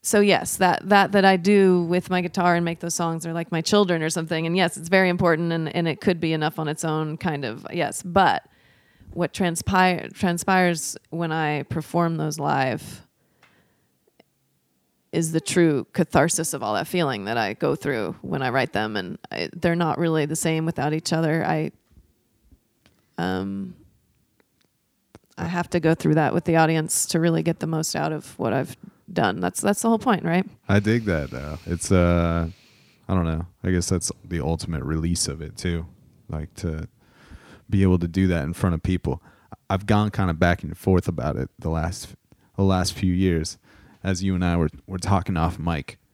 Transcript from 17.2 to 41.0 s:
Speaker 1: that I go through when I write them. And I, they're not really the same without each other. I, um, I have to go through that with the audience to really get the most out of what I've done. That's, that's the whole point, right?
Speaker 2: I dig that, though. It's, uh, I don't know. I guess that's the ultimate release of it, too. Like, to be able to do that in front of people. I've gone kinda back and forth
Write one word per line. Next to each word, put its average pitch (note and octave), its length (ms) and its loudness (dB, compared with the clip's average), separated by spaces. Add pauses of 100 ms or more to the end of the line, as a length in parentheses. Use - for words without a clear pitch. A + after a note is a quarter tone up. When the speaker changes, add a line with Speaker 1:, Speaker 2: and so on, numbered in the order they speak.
Speaker 1:
that A2+ 120 -2
I G#2+ 160 -2
go C#3 220 -2
through A2+ 460 -4
when C#3+ 200 -6
I B2+ 80 -2
write B2 220 -2
them. G#2+ 240 -4
And F#2 220 -6 (120)
I, - 220 -6
they're E3+ 240 0
not E3+ 220 -2
really D#3+ 280 0
the D#3 120 -6
same D#3+ 280 -2
without D3+ 280 -2
each D#3 180 -4
other. D#3+ 320 0
I, D#3+ 280 -6 (1500)
um, F#2+ 580 -4 (1600)
I E3+ 80 -6
have F3 260 -4
to F3+ 100 2
go D#3+ 140 4
through D#3 200 2
that D#3 180 2
with E3+ 120 -2
the E3 100 2
audience D#3+ 520 2
to E3+ 120 0
really E3 240 2
get E3 160 -2
the - 80 -4
most D#3+ 260 -4
out D#3 200 -2
of - 260 -12
what G#2+ 140 0
I've C3 240 -4 (340)
done. E3 280 0
That's, F3 220 -4
that's G3+ 200 0
the A#3 60 0
whole A3+ 120 4
point, A3 260 0
right? E3+ 200 0 (220)
Speaker 2:
I G2+ 140 4
dig A2 240 0
that, D#2 260 -2
though. C#2+ 340 -10
It's, E2+ 280 -2
uh, E2+ 560 4 (580)
I G2 60 -2
don't F#2 100 2
know. E2 220 -4 (180)
I F#2 80 0
guess F2 160 0
that's F2 240 -2 (140)
the E2+ 160 -4
ultimate D#2+ 420 -4
release D#2+ 460 -2
of D2+ 120 -8
it, D2+ 140 -12
too. E2+ 300 -4 (420)
Like, D#2 280 -10
to D#2+ 340 -6 (800)
be G2 140 4
able F2+ 160 6
to E2+ 100 -2
do F#2+ 180 2
that E2+ 160 2
in D#2 80 -4
front F2 240 2
of D#2 80 -4
people. F2+ 400 -2 (460)
I've G2 160 0
gone G#2 260 2
kinda F2+ 220 0
back F2 280 2
and - 160 -10
forth F#2 300 2